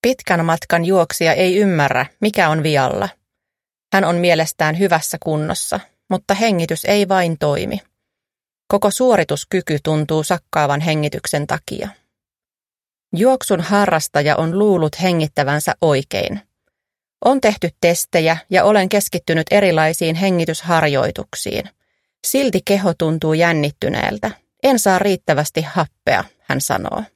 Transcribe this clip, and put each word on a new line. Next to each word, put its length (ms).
Pitkän 420
matkan 400
juoksija 480
ei 240
ymmärrä, 500
mikä 280
on 140
vialla. 460
Hän 100
on 120
mielestään 640
hyvässä 440
kunnossa, 580
mutta 240
hengitys 500
ei 240
vain 300
toimi. 420
Koko 220
suorituskyky 920
tuntuu 420
sakkaavan 560
hengityksen 680
takia. 420
Juoksun 440
harrastaja 760
on 220
luullut 440
hengittävänsä 760
oikein. 600
On 160
tehty 300
testejä 560
ja 140
olen 240
keskittynyt 600
erilaisiin 680
hengitysharjoituksiin. 1500
Silti 380
keho 340
tuntuu 340
jännittyneeltä. 1000
En 160
saa 200
riittävästi 640
happea, 640
hän 200
sanoo. 420